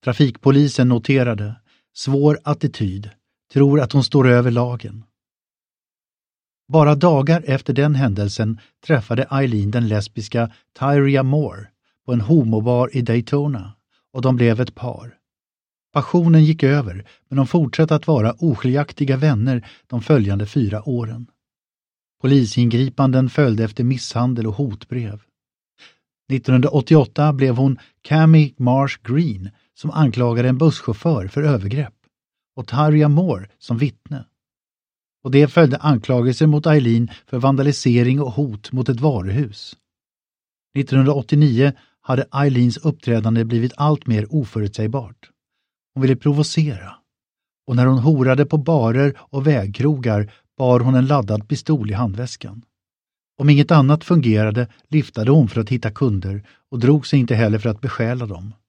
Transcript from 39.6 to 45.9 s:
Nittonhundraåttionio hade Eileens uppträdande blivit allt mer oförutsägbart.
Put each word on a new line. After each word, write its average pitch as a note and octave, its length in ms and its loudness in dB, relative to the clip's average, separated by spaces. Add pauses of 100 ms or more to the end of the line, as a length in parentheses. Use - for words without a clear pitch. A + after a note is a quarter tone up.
Nittonhundraåttionio C3+ 960 2 (300)
hade C3 300 -4
Eileens B2+ 460 0
uppträdande A2+ 680 -2
blivit A#2 320 -2
allt D3 300 -2
mer A2 280 -2
oförutsägbart. A2+ 920 -6 (680)